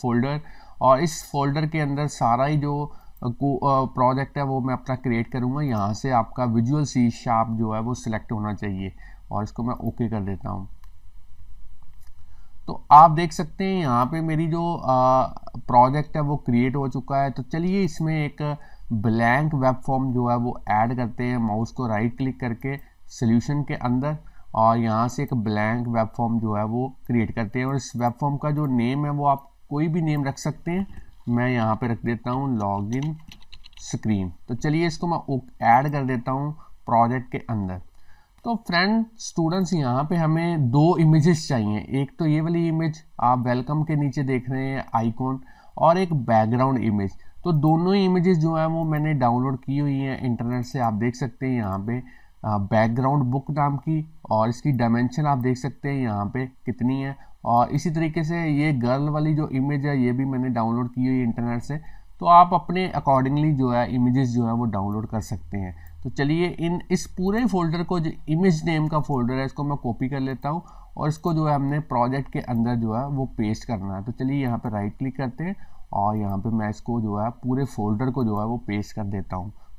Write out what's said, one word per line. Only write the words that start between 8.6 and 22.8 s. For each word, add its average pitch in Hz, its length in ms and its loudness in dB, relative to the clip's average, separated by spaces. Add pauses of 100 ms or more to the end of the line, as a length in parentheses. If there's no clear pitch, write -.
और 104 120 -2
इसको 117 200 -8
मैं 123 120 -4
ओके 117 340 -4
कर 107 120 -4
देता 95 280 -6
हूँ। 95 200 -8 (2000)
तो - 240 -8
आप 156 200 12
देख 165 220 0
सकते 190 300 -4
हैं 190 180 0
यहाँ 123 240 2
पे 165 160 -4
मेरी 160 260 0
जो, 170 260 -2
अ, - 140 -6 (720)
प्रोजेक्ट 127 580 4
है 156 60 0
वो 143 140 -2
क्रिएट 131 400 2
हो 139 120 -2
चुका 139 300 -4
है। 139 140 2
तो 127 120 -8
चलिए 185 400 0
इसमें 160 420 0
एक 147 320 -6 (360)
ब्लैंक 117 600 2
वेब 131 200 2
फॉर्म 131 380 -2
जो 123 140 2
है 120 100 2
वो 120 320 -4
ऐड 113 260 2
करते 120 280 -4
हैं, 123 140 -2
माउस 113 340 -2
को 127 160 -4
राइट 113 300 0
क्लिक 131 220 -4
करके 131 380 -6 (300)